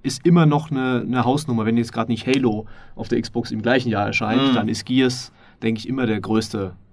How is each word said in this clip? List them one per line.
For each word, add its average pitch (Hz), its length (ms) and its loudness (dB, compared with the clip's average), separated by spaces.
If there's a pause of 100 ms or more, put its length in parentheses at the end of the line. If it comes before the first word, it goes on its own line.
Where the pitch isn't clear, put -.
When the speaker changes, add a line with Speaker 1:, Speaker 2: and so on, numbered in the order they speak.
Speaker 1:
ist - 240 -6
immer 170 200 6
noch 151 260 2
eine, 127 340 0
eine 120 200 0
Hausnummer. 123 400 0
Wenn 113 100 2
jetzt 117 160 0
grad 113 160 -4
nicht 113 180 -4
Halo 123 400 0 (300)
auf 104 140 -10
der 117 120 0
Xbox - 300 -6
im 110 100 -4
gleichen 123 280 2
Jahr 104 180 0
erscheint, 117 440 0
Speaker 2:
Mhm. 123 40 4
Speaker 1:
dann 107 140 0
ist - 160 -4
Gears, 127 480 0 (280)
denk 113 180 0
ich, - 100 -10
immer 131 160 -2
der 107 160 0
größte 107 500 -2 (200)